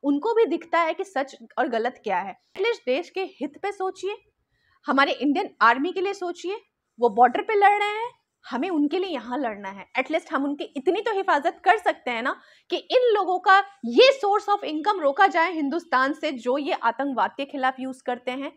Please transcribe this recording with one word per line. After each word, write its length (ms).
उनको 320
भी 120
दिखता 340
है 140
कि 100
सच 320
और 100
गलत 360
क्या 140
है। 120
एटलीस्ट 560
देश 240
के 100
हित 420
पे 100
सोचिए, 440
हमारे 260
इंडियन 380
आर्मी 300
के 80
लिए 140
सोचिए, 460
वो 80
बॉर्डर 340
पे 120
लड़ 240
रहे 100
हैं, 220
हमें 200
उनके 280
लिए 120
यहाँ 280
लड़ना 300
है। 180
एटलीस्ट 340
हम 120
उनकी 200
इतनी 360
तो 120
हिफाजत 520
कर 140
सकते 320
हैं 120
ना 180
कि 60
इन 380
लोगों 240
का 260
ये 400
source 300
of 140
income 320
रोका 260
जाए 260
हिंदुस्तान 600
से, 200
जो 260
ये 140
आतंकवाद 640
के 80
खिलाफ 360
यूज़ 260
करते 240
हैं। 260